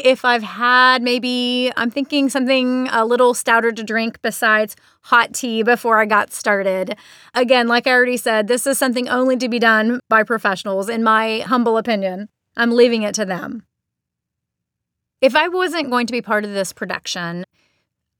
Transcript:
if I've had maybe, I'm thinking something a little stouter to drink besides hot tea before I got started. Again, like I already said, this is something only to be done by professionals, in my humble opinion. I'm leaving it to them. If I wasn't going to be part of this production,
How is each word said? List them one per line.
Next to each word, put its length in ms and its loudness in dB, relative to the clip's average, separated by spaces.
if 180 2
I've 200 0
had 580 2
maybe, 720 -2
I'm 140 -2
thinking 400 -2
something 580 0
a 160 0
little 300 2
stouter 380 0
to 100 -10
drink 400 -6
besides 520 0
hot 320 0
tea 280 -2
before 380 2
I 60 2
got 260 0
started. 640 -2
Again, 340 2
like 180 0
I 40 2
already 260 2
said, 300 0
this 200 -2
is 120 0
something 300 -2
only 280 0
to 120 -2
be 100 -2
done 500 2
by 140 4
professionals, 680 -4
in 140 -4
my 380 0
humble 360 0
opinion. 520 -4
I'm 140 0
leaving 300 4
it 120 -4
to 100 -4
them. 380 -8
If 160 2
I 120 2
wasn't 420 -4
going 180 -2
to 40 -10
be 80 -4
part 240 -2
of 80 -8
this 200 -4
production, 720 -8